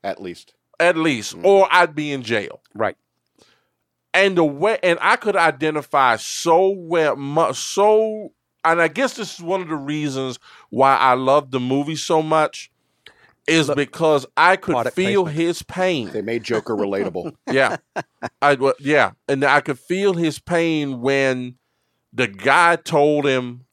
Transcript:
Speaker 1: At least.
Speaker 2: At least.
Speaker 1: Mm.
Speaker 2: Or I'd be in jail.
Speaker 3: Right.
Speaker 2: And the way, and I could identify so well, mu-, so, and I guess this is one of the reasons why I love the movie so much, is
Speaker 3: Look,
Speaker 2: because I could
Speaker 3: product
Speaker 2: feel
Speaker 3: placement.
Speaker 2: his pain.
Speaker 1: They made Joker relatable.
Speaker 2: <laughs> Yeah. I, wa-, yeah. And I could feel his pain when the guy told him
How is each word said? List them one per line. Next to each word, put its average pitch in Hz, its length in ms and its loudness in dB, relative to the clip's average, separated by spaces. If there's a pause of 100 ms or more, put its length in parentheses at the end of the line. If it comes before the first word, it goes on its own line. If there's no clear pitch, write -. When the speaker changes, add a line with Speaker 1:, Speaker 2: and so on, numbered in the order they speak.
Speaker 1:
At 98 180 -8
least. - 320 -14 (260)
Speaker 2:
At 170 180 2
least. 131 400 -2
Speaker 1:
Mm. 85 80 -10
Speaker 2:
Or 196 260 6
I'd 170 240 4
be 151 160 -6
in 131 120 -6
jail. 110 380 -4 (120)
Speaker 3:
Right. 104 240 -4 (1160)
Speaker 2:
And 190 240 2
the 170 60 4
way, 156 400 0
and 170 180 2
I 196 140 4
could 208 200 -4
identify 151 840 2
so 175 520 2
well, 165 460 -2
mu-, 139 380 -2
so, 214 800 0 (340)
and 165 160 2
I 165 60 2
guess 214 280 -2
this 214 200 -10
is 175 60 -20
one 185 200 -4
of 165 80 -12
the 160 60 -4
reasons 139 640 -6 (300)
why 135 280 4
I 127 160 4
love 131 380 0
the 131 80 -4
movie 143 360 -2
so 160 260 0
much, 156 500 -2 (760)
is 156 220 2
Speaker 3:
Look, 143 80 -2
Speaker 2:
because 143 480 0 (100)
I 180 220 4
could 185 160 -6
Speaker 3:
product 123 220 -2
Speaker 2:
feel 190 280 0
Speaker 3:
placement. 160 240 -2
Speaker 2:
his 175 160 -4
pain. 175 480 -4
Speaker 1:
They 107 100 -6
made 113 220 -4
Joker 110 320 -4
relatable. 98 680 -4
Speaker 2:
<laughs> - 100 -8
Yeah. 131 260 2 (640)
I, 143 140 4
wa-, 131 240 0
yeah. 139 320 2 (180)
And 139 160 0
I 139 160 4
could 139 180 -8
feel 190 360 -2
his 165 240 -2
pain 156 640 -2
when 131 540 -2 (560)
the 123 160 -2
guy 139 500 2
told 147 480 0
him 127 480 -2